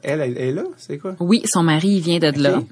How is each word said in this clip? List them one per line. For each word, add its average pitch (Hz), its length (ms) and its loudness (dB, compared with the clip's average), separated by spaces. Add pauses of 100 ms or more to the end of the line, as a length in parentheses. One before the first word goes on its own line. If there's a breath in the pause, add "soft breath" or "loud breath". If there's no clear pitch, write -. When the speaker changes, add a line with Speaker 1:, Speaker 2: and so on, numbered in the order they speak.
Speaker 1:
Elle, 151 160 -2
elle, 127 180 -2
elle 127 120 -2
est - 20 0
là ? 180 120 -2 (120)
C'est - 220 -12
quoi ? 190 240 -8
Speaker 2:
Oui, 196 240 2
son 180 180 0
mari, 160 240 2
il 196 140 2
vient 170 180 0
de 160 80 2
Speaker 1:
Ok. 139 80 0
Speaker 2:
là. 180 260 2 (100)